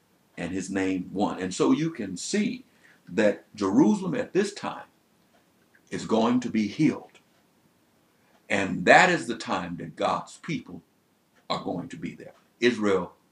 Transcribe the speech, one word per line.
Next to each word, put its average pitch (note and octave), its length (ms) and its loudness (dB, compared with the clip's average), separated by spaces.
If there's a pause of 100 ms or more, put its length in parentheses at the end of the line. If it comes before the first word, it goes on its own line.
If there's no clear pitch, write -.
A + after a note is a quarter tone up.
(380)
and F2 140 -6
his F#2 180 -6
name F#2+ 420 -2
one. F#2 280 -2
And F#2 120 -4
so - 200 4
you D#3 180 2
can F#2+ 260 -8
see - 480 -4 (440)
that G2+ 480 0
Jerusalem D#3+ 580 2
at - 180 -6
this G3+ 220 0
time - 300 -10 (1040)
is F#2 160 -8
going A#2 360 4
to A#2 100 -4
be A2 160 2
healed. - 520 -2 (1300)
And F2+ 380 -2
that D#3+ 220 8
is D#3+ 180 0
the A#2 100 -4
time F2+ 400 -6
that - 180 -12
God's - 440 -4
people - 440 -10 (680)
are - 140 -4
going - 260 -6
to - 80 -16
be - 180 -10
there. - 200 -20 (240)
Israel G#2+ 540 2 (200)